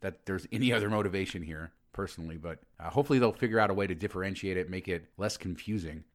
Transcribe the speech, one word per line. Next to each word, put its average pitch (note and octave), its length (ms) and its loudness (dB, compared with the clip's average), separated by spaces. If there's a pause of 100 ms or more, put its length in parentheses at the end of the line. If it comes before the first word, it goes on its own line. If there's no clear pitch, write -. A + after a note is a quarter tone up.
that F#2+ 260 -8
there's F#2+ 260 -2
any A#2+ 200 4
other G#2+ 180 2
motivation G2 520 0
here, D#2+ 300 -8 (200)
personally, E2 440 -6
but, D#2+ 220 -8 (200)
uh, E2 120 -6
hopefully C#3 280 4
they'll A#2 140 6
figure A2+ 260 2
out G#2+ 120 6
a F#2+ 40 2
way G2 120 2
to F#2 80 0
differentiate F#2+ 640 -2
it, F2+ 100 -2
make F#2 200 -8
it E2+ 180 -2 (100)
less G2+ 200 -2
confusing, E2+ 680 -6 (100)